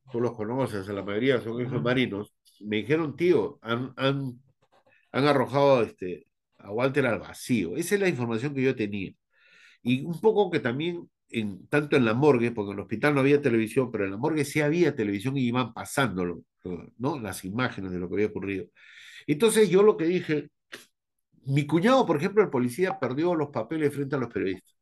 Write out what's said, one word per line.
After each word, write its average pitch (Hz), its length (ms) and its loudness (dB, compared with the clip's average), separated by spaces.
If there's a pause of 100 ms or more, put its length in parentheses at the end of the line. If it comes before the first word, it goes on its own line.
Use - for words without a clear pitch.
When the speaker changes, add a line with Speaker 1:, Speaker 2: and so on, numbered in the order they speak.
(120)
Speaker 1:
tú 117 80 -4
los 117 160 -2
conoces, 107 520 -4
la 98 160 -6
mayoría 110 380 0
son 117 200 -6
hijos 123 200 -2
Speaker 2:
Ujú. - 20 -4
Speaker 1:
marinos, 117 500 0 (260)
me 104 180 -4
dijeron, 135 380 0
"Tío, 143 460 2
han, 120 360 -4
han, 135 440 -2 (720)
han 131 140 2
arrojado, 135 580 4
este, 90 440 -8 (300)
a 101 140 -16
Walter 131 360 0
al 104 120 0
vacío". 110 580 -4
Esa 185 180 0
es 196 60 -2
la 190 80 2
información 123 460 -2
que 131 80 0
yo 131 120 2
tenía. 101 380 -4 (680)
Y 127 200 0
un 165 180 -8
poco 208 300 4
que 156 80 -2
también, 151 500 -4 (200)
en, 104 380 -8
tanto 147 300 0
en 123 80 4
la 110 80 2
morgue, 123 380 4
porque 101 200 -6
en 98 80 -8
el 98 40 -8
hospital 143 320 0
no 135 60 4
había 143 200 6
televisión, 117 500 2
pero 101 140 -2
en 95 60 -4
la 98 60 -8
morgue 151 280 -2
sí 151 160 -2
había 151 340 2
televisión 104 420 -2
y 135 60 0
iban 120 300 -2
pasándolo, 92 720 -2 (540)
¿no? 135 220 -4
Las 95 260 -8
imágenes 101 460 -4
de 90 80 -6
lo 90 100 -6
que 92 60 -4
había 104 120 2
ocurrido. 98 380 -6 (640)
Entonces 214 420 4
yo 190 140 6
lo 208 140 6
que 160 80 -2
dije, 156 440 -2 (960)
mi 143 220 0
cuñado, 196 380 4
por 160 120 2
ejemplo, 196 260 2
el 156 80 0
policía, 127 480 0
perdió 151 360 0
los 143 140 -2
papeles 143 440 -2
frente 139 220 -4
a 131 40 0
los 120 140 -4
periodistas. 92 480 -4